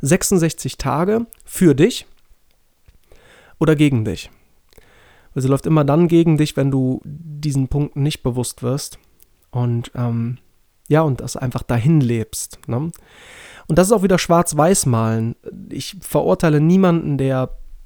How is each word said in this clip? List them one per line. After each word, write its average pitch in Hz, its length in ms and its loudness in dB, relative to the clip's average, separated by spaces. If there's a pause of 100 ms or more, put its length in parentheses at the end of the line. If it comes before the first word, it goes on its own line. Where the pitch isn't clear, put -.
sechsundsechzig 160 760 0
Tage 185 480 -2 (180)
für 160 300 4
dich 180 320 0 (1500)
oder 156 160 2
gegen 143 280 2
dich. - 280 -8 (1040)
Weil 135 80 -4
sie 131 60 0
läuft 139 180 0
immer 156 180 4
dann 156 220 4
gegen 165 300 4
dich, 151 200 0
wenn 139 140 0
du 131 320 0
diesen 147 640 -6
Punkten 143 340 -2
nicht 151 220 -2
bewusst 123 400 -4
wirst 127 340 -6 (540)
und, 120 420 -2
ähm, 120 460 -4 (480)
ja, 147 140 2
und 135 200 -2
das 120 160 -10
einfach 123 240 -6
dahin 131 400 2
lebst, 117 640 -4
ne? 139 240 -6 (760)
Und 165 100 2
das 185 100 4
ist 220 60 2
auch 208 80 2
wieder 190 160 2
Schwarz-Weiß-Malen. 139 1160 0 (340)
Ich - 320 -12
verurteile 156 580 0
niemanden, 165 600 2
der, 131 380 -2 (280)